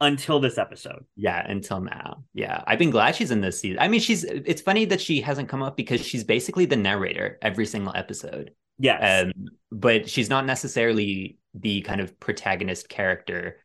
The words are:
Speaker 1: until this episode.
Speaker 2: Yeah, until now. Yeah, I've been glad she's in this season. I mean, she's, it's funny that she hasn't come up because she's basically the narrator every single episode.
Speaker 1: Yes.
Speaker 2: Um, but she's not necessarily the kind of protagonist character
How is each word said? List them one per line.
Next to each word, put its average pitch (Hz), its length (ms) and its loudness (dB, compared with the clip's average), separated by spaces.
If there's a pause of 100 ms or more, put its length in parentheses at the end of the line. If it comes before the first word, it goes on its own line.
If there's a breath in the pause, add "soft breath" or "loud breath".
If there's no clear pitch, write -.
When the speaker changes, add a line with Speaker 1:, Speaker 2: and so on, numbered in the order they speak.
Speaker 1:
until 143 380 2
this 131 180 0
episode. - 480 -6 (100)
Speaker 2:
Yeah, 90 320 -2
until 98 340 -4
now. 92 420 -10 (100)
Yeah, 98 320 -6
I've 113 140 2
been 170 100 6
glad 117 260 4
she's 196 140 -2
in 110 120 2
this 92 180 -2
season. 92 180 -4
I 160 100 4
mean, 233 120 4
she's, 214 240 0
it's 156 380 -4
funny 208 240 2
that 185 140 2
she 147 220 0
hasn't 139 280 -4
come 135 120 -4
up 135 160 -6
because 123 260 0
she's 117 200 -4
basically 123 420 2
the 139 100 4
narrator 98 680 0
every 104 240 0
single 101 280 -4
episode. - 600 -8 (240)
Speaker 1:
Yes. 101 460 4
Speaker 2:
Um, 95 240 -6 (220)
but 113 380 2
she's 113 220 0
not 135 160 2
necessarily 110 880 0 (160)
the 101 280 -2
kind 98 200 -4
of - 180 -8
protagonist 95 680 -4
character 90 760 -4